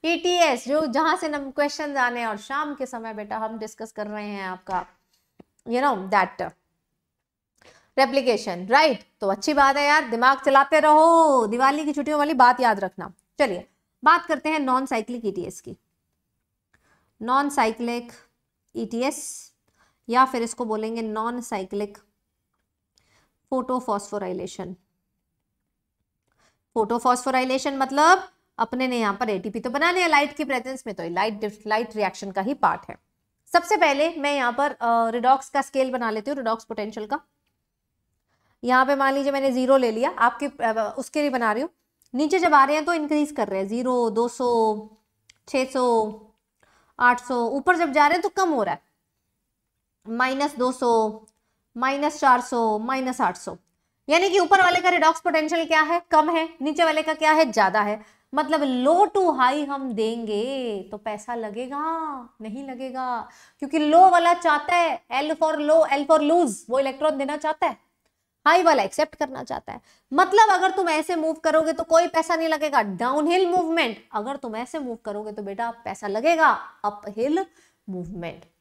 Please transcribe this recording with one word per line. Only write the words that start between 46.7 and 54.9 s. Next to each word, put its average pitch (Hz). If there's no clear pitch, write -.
आठ 247
सौ। 262
ऊपर 285
जब 320
जा 294
रहे 330
हैं 339
तो 392
कम 381
हो 254
रहा 170
है, -
माइनस 262
दो 254
सौ, 226
माइनस 277
चार 247
सौ, 226
माइनस 254
आठ 185
सौ। -
यानी 349
कि 381
ऊपर 370
वाले 359
का 359
रिडॉक्स 311